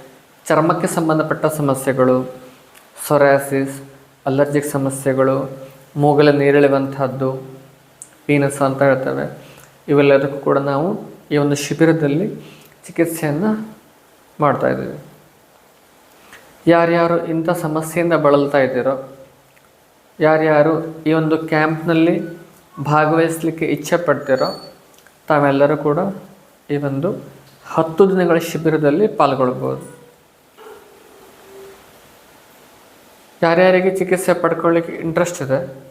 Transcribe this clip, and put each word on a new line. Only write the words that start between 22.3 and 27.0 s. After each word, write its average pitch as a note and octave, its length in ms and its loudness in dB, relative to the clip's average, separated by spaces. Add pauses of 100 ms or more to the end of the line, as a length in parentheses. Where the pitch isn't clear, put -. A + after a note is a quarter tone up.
ಭಾಗವಹಿಸ್ಲಿಕ್ಕೆ D#3+ 800 0
ಇಚ್ಛೆ D3 320 -2
ಪಡ್ತೀರೋ, D3 760 -2 (560)
ತಾವೆಲ್ಲರೂ C#3+ 480 2
ಕೂಡ D3 220 -2 (720)
ಈ C#3+ 60 -2
ಒಂದು C#3+ 380 -4 (520)